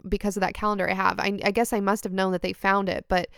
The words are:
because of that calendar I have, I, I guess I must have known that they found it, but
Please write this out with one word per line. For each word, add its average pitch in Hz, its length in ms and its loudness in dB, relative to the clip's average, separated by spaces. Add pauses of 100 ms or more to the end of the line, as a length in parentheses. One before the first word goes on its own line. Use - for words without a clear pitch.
because 202 300 -2
of - 20 -2
that 185 140 0
calendar 208 340 -2
I 185 60 -2
have, 185 260 2
I, 196 240 0
I 202 60 4
guess 233 240 2
I 208 60 0
must 196 240 0
have 190 100 -6
known 190 180 2
that 180 80 0
they 185 140 -4
found 196 340 2
it, - 180 -4
but 180 320 2